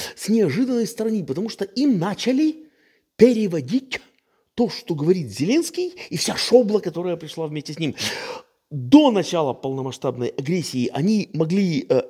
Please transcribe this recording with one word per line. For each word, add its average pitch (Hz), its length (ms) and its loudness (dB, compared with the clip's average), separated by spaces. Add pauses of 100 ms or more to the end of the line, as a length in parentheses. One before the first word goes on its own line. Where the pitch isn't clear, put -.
(180)
с - 100 -12
неожиданной 226 580 2
стороны, 220 400 -4
потому 165 220 -4
что - 160 -8
им 254 340 0
начали 254 680 0 (480)
переводить 208 880 2 (520)
то, 226 160 0
что - 260 -8
говорит 151 340 2
Зеленский, 285 640 -2 (160)
и 170 80 -6
вся 190 180 -4
шобла, 214 440 4
которая 175 360 -4
пришла 160 320 -8
вместе 151 240 -8
с 143 80 -10
ним. 147 160 -2 (760)
До 151 400 6
начала 165 420 0
полномасштабной 131 760 -4
агрессии 139 600 -2
они 196 420 0
могли, 165 540 0
э, 131 220 2